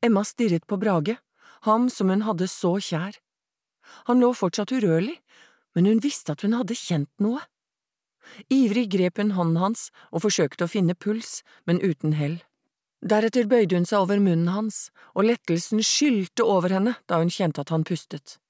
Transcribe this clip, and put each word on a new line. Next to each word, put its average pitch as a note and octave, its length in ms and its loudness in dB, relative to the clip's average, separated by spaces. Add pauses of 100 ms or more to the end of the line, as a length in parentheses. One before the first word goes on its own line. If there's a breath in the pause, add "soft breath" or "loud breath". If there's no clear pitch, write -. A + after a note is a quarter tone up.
Emma G#3 220 2
stirret G3 420 -2
på G3+ 100 -6
Brage, G3 420 -2 (480 soft breath)
ham A#3 240 2
som F#3+ 180 0
hun G3 180 0
hadde F#3 220 -2
så F3+ 300 -2
kjær. F#3 400 -6 (920 loud breath)
Han B3 120 4
lå B3 140 4
fortsatt G3 380 -4
urørlig, G#3+ 460 0 (560 soft breath)
men F3 120 4
hun A3 160 2
visste C#4 320 -4
at - 120 -16
hun A3+ 120 0
hadde A#3 200 -4
kjent D3 320 -4 (120)
noe. A#3+ 200 -2 (1080 loud breath)
Ivrig A#3 400 2
grep F3+ 260 2
hun G#3 180 0
hånden E3+ 260 2
hans G#3 260 -2 (240 soft breath)
og E3+ 140 -2
forsøkte F3 400 0
å E3+ 40 -6
finne F3+ 240 2
puls, - 480 -6 (240 soft breath)
men F3 140 0
uten D#3 380 0
hell. D3+ 200 -4 (600)
Deretter G#3+ 480 0
bøyde G3+ 320 4
hun F3 80 2
seg G#3 160 2
over G3 160 0
munnen F3 320 2
hans, G#3 380 -6 (260 soft breath)
og G3+ 140 2
lettelsen G#3+ 580 0
skylte A#3 580 0
over F#3 300 2
henne G#3 220 0 (100)
da E3+ 160 2
hun F3 80 2
kjente D#3+ 320 -2
at - 80 -8
han D#3+ 160 0
pustet. - 520 -8 (100)